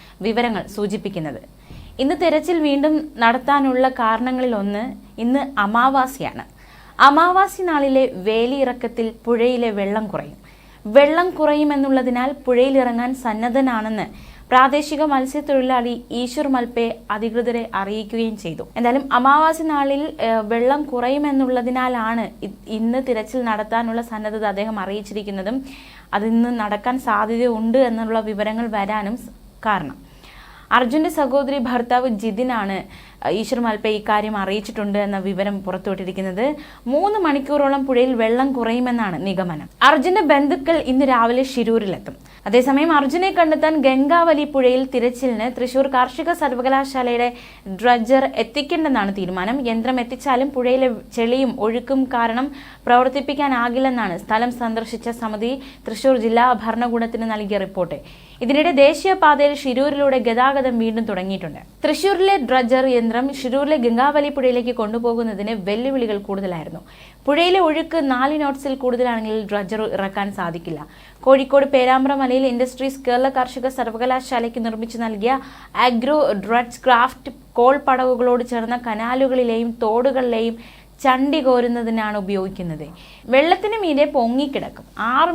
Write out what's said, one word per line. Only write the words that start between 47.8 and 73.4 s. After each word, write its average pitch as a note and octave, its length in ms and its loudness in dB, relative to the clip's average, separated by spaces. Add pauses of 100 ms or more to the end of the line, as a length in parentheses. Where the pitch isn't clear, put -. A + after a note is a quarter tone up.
എത്തിക്കേണ്ടെന്നാണ് C#4+ 760 0
തീരുമാനം. G3 520 -4
യന്ത്രം A#3 340 -2
എത്തിച്ചാലും C4 520 -2
പുഴയിലെ B3+ 340 2 (260)
ചെളിയും A#3+ 360 0 (140)
ഒഴുക്കും A#3+ 360 0 (140)
കാരണം A#3 320 0 (380)
പ്രവർത്തിപ്പിക്കാനാകില്ലെന്നാണ് B3+ 1400 0
സ്ഥലം A3+ 260 0 (100)
സന്ദർശിച്ച A3+ 480 -6 (120)
സമിതി A3 300 -4 (360)
തൃശൂർ B3+ 380 2
ജില്ലാ A#3 200 4 (180)
ഭരണകൂടത്തിന് A3+ 680 -2
നൽകിയ G#3 340 -4
റിപ്പോർട്ട്. F3 320 -6 (460)
ഇതിനിടെ D4 280 2 (140)
ദേശീയപാതയിൽ D4+ 680 4 (100)
ഷിരൂരിലൂടെ C#4 540 2 (100)
ഗതാഗതം B3+ 560 2
വീണ്ടും A3+ 260 -2
തുടങ്ങിയിട്ടുണ്ട്. F#3+ 500 -6 (240)
തൃശൂരിലെ F#4+ 540 2
ഡ്രഡ്ജർ B3+ 480 2 (120)
യന്ത്രം A#3 420 0
ഷിരൂരിലെ C#4 460 0
ഗംഗാവലി C#4+ 440 2
പുഴയിലേക്ക് B3 520 0
കൊണ്ടുപോകുന്നതിന് A3+ 720 -2 (140)
വെല്ലുവിളികൾ A#3 500 -2 (100)
കൂടുതലായിരുന്നു. F3+ 540 -6 (440)
പുഴയിലെ E4+ 420 4
ഒഴുക്ക് D#4+ 320 0 (120)
നാല് C4+ 300 0
നോട്ട്സിൽ C#4 340 -4
കൂടുതലാണെങ്കിൽ A#3 640 -2 (120)
ഡ്രഡ്ജർ G3+ 300 -4 (160)
ഇറക്കാൻ G3 300 -4 (120)
സാധിക്കില്ല. E3+ 420 -8 (440)
കോഴിക്കോട് C4+ 480 4
പേരാമ്പ്ര C4 480 4
മലയിൽ C4 260 2
ഇൻഡസ്ട്രീസ് B3+ 600 -4
കേരള B3+ 220 2
കാർഷിക B3+ 380 -4